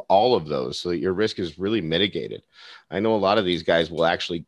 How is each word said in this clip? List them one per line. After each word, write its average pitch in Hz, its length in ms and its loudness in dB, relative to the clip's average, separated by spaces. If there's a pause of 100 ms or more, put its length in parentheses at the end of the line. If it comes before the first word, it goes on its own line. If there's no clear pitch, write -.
all 113 280 4
of 80 120 -2
those 65 320 -4
so 90 100 -6
that 87 100 -2
your 92 140 0
risk 107 240 -2
is 85 220 -6
really 101 220 -2
mitigated. 80 600 -2 (460)
I 90 120 -2
know 110 120 2
a 110 40 2
lot 98 200 2
of 104 80 2
these 85 180 0
guys 85 280 2
will 82 140 0
actually 85 420 -2